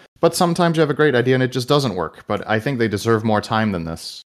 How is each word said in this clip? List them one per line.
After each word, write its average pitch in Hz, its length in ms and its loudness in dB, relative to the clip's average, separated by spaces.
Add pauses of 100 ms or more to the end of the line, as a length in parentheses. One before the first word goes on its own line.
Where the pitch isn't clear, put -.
(200)
But 170 140 2
sometimes 170 420 2
you 160 40 2
have 147 100 2
a 147 40 0
great 147 200 2
idea 123 200 4
and 127 80 2
it 123 100 -2
just 123 160 -4
doesn't 139 260 2
work. 82 320 -6
But 101 220 -4
I 110 120 2
think 135 180 -4
they 113 100 0
deserve 107 360 0
more 107 160 2
time 110 320 0
than 85 120 -4
this, - 380 -12 (140)